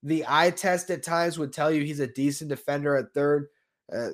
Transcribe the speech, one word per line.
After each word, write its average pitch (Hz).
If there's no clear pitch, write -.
the 156
eye 156
test 180
at 170
times 170
would 139
tell 156
you 151
he's 147
a 131
decent 139
defender 143
at 123
third, 143
uh, 113